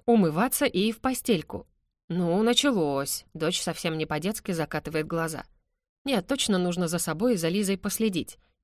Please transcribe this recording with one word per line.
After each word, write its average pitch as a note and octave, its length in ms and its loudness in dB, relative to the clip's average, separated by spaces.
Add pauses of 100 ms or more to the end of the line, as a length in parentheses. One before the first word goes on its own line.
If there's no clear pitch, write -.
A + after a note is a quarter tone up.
умываться G#3+ 580 4
и G#3+ 280 2
в - 80 -10
постельку». - 680 -2 (420)
«Ну, F3 360 2
началось». F3+ 800 0 (100)
Дочь D#3 260 -2
совсем D#3+ 380 -4
не D#3 80 -2
по-детски F3+ 460 -4
закатывает D#3 560 -4
глаза. E3 360 -6 (600)
«Нет, A#3 240 0
точно A#3+ 280 0
нужно F3+ 300 0
за E3+ 140 -2
собой G3+ 340 0
и - 20 0
за E3 120 0
Лизой G3 300 0
последить. G3 600 -2 (260)